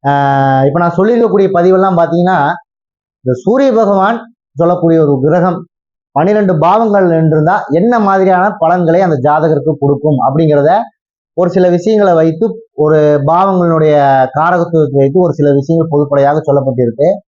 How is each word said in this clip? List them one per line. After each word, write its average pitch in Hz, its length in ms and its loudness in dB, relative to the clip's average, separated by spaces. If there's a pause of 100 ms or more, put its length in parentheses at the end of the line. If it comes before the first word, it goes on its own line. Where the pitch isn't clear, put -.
ஆஹ், 139 600 0
இப்ப 143 120 0
நான் 170 180 -2
சொல்லியிருக்கக்கூடிய 202 560 0
பதிவெல்லாம் 185 460 2
பாத்தீங்கன்னா, 170 500 0 (720)
இந்த 127 200 -4
சூரிய 262 300 0
பகவான் 214 480 0 (340)
சொல்லக்கூடிய 165 480 0
ஒரு 143 200 0
கிரகம் 170 440 -2 (440)
பன்னிரெண்டு 185 480 0
பாவங்கள் 202 480 0
நின்றிருந்தா 160 520 0 (100)
என்ன 220 300 0
மாதிரியான 190 600 0
பலன்களை 170 420 0
அந்த 147 300 0
ஜாதகருக்கு 156 500 0
கொடுக்கும் 147 360 0 (120)
அப்படிங்கிறத 151 500 2 (560)
ஒரு 175 160 0
சில 185 180 2
விஷயங்களை 185 460 0
வைத்து, 165 580 -2
ஒரு 151 540 2
பாவங்களுடைய 156 1040 2
காரகத்துவத்தை 165 600 -2
வைத்து 139 280 0
ஒரு 175 120 0
சில 143 200 0
விஷயங்கள் 160 380 0
பொதுப்படையாக 143 520 0
சொல்லப்பட்டிருக்கு. 131 680 -2 (200)